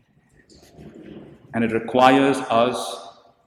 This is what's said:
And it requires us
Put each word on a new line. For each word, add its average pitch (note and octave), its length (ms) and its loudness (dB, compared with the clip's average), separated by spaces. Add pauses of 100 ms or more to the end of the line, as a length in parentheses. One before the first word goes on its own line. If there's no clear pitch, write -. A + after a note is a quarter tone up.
(1500)
And A#2 100 0
it A2 80 0
requires C3 640 4
us A#2 720 -2 (380)